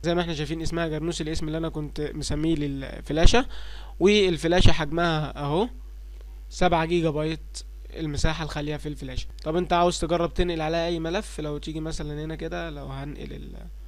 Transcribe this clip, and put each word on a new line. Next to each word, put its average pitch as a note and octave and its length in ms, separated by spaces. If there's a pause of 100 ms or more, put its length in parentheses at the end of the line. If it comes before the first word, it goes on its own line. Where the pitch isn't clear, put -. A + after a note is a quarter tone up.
زي E3+ 120
ما F3 60
احنا E3+ 140
شايفين D#3 280
اسمها E3 260
جرنوسي، D#3+ 360
الاسم D#3 220
اللي D#3 120
انا E3 100
كنت D3+ 460
مسميه D3+ 400
للفلاشة، C#3+ 920 (540)
والفلاشة F3+ 720
حجمها D#3+ 680
اهو D3+ 300 (840)
سبعة E3+ 340
جيجا E3 260
بايت D#3 520 (280)
المساحة D#3+ 540
الخالية D3 320
في D3+ 120
الفلاشة. C3+ 380 (180)
طب D#3 120
انت F3+ 160
عاوز F3 280
تجرب E3+ 340
تنقل F3 260
عليها E3 260
اي E3+ 140
ملف، E3+ 400
لو D3 180
تيجي D#3 220
مثلًا D#3 440
هنا D#3+ 100
كده E3 360
لو C#3+ 160
هنقل C#3 640 (400)